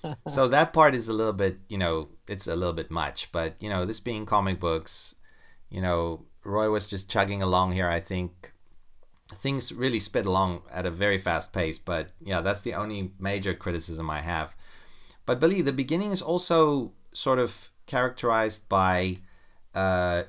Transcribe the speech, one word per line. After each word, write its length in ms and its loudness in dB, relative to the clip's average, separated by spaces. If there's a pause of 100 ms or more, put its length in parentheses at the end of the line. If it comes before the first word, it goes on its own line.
(280)
So 200 2
that 260 4
part 220 8
is 120 -2
a 60 0
little 200 2
bit, 260 0 (100)
you 80 -6
know, 320 0 (180)
it's 200 -6
a 80 0
little 180 0
bit 180 -6
much. 400 -4
But, 300 -2
you 80 -6
know, 160 0
this 140 -4
being 260 -6
comic 340 0
books, 560 -2 (540)
you 120 -6
know, 440 -2 (180)
Roy 260 0
was 200 0
just 200 -6
chugging 320 0
along 320 2
here. 160 0
I 100 0
think 540 -6 (800)
things 380 -4
really 280 0
sped 260 0
along 360 2 (100)
at 140 -4
a 60 0
very 260 2
fast 360 -2
pace. 260 -2
But 320 -6 (100)
yeah, 200 -2
that's 200 0
the 120 -6
only 460 -6
major 340 -2
criticism 560 -6
I 120 -4
have. 340 -4 (680)
But 140 0
Billy, 220 4
the 120 2
beginning 380 0
is 100 0
also 720 2 (200)
sort 260 2
of 300 -2 (160)
characterized 840 0
by, 480 4 (560)
uh, 560 2